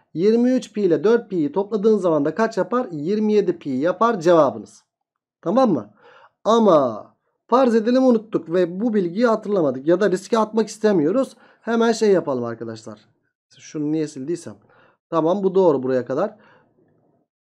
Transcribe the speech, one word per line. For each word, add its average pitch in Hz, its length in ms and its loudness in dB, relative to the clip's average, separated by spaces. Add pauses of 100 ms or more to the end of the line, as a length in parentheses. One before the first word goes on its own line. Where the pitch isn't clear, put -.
(140)
Yirmi 226 380 2
üç - 220 -2
pi 208 80 -4
ile 160 220 2
dört 233 260 2
pi'yi 156 220 -2
topladığın 202 460 0
zaman 160 280 0
da 156 100 -4
kaç 220 220 -2
yapar? 240 340 -2
Yirmi 208 420 -2
yedi 180 260 0
pi - 100 -12
yapar 185 500 -2
cevabınız. 147 640 2 (580)
Tamam 220 320 0
mı? 113 200 -6 (500)
Ama 160 640 2 (400)
farz 247 280 2
edelim 240 300 2
unuttuk 214 480 0
ve 180 260 -2
bu 226 140 -4
bilgiyi 196 340 0
hatırlamadık 180 600 -2
ya 175 140 2
da 202 100 2
riske 185 260 -2
atmak 214 300 -2
istemiyoruz. 208 680 0 (260)
Hemen 233 300 0
şey 220 200 0
yapalım 143 320 0
arkadaşlar. 113 560 -12 (580)
Şunu 151 340 -8
niye 156 160 -2
sildiysem. 143 480 -10 (540)
Tamam, 170 340 0
bu 185 120 0
doğru 160 280 4
buraya 127 220 -2
kadar. 160 300 -6 (1200)